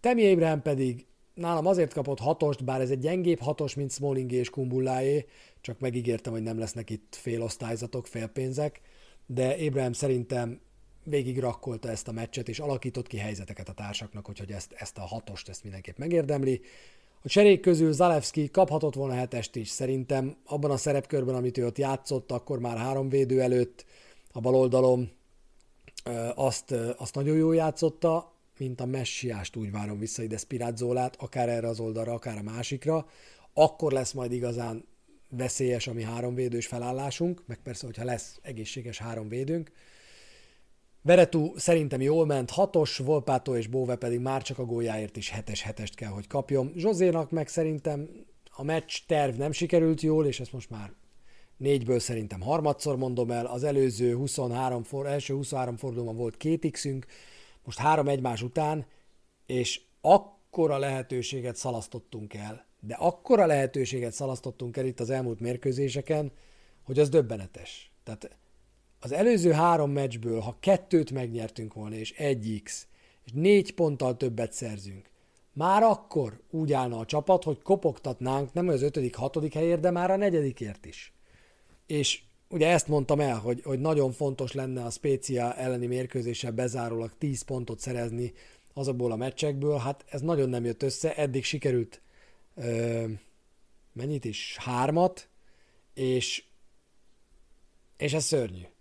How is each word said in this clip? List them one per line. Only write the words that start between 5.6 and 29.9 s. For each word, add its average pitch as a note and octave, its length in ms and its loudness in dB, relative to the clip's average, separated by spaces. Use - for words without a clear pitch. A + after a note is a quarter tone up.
csak - 180 -10
megígértem, A#2+ 540 -2
hogy A2+ 100 -4
nem A2+ 160 -4
lesznek A2 320 -8
itt - 300 -10
félosztályzatok, A#2 840 -6
félpénzek, C3 760 -6
de B2+ 300 0
Abraham C3 260 0
szerintem B2 680 -2
végig C3+ 360 -2
rakkolta A#2+ 500 -4
ezt - 180 -6
a A#2 40 -8
meccset, A#2 360 -6
és A2+ 100 -8
alakított C3 480 -4
ki - 100 -10
helyzeteket G2+ 520 -8
a G2 40 -12
társaknak, G2+ 560 -10
úgyhogy G2 220 -12
ezt, G2 220 -12
ezt - 260 -14
a - 20 -10
hatost, G2 480 -10
ezt F#2 140 -14
mindenképp F#2+ 360 -14
megérdemli. C#3 640 2
A - 60 -8
cserék G3+ 320 8
közül E3 320 4
Zalewski D3+ 580 2
kaphatott D3+ 440 4
volna C3+ 200 -2
hetest B2+ 420 -4
is, A2 120 -6
szerintem C3 760 -2
abban D3 260 -2
a C#3 60 2
szerepkörben, C#3 580 0
amit B2+ 240 0
ő A#2+ 80 2
ott A#2+ 120 -2
játszott, C3+ 540 -2
akkor B2 260 -4
már A#2+ 180 -4
három C3+ 320 -2
védő C3 320 4
előtt B2 440 2
a B2 80 -10
bal B2 140 2
oldalon, B2+ 560 4
ö, A#2 300 -4
azt, - 360 -2
ö, A#2 260 -2
azt - 180 -10
nagyon C#3+ 220 0
jól D#3+ 180 4
játszotta, D#3+ 840 0
mint B2+ 220 -8
a B2+ 60 -4
messiást, B2 720 -6
úgy G#2+ 140 -6
várom G#2 280 -6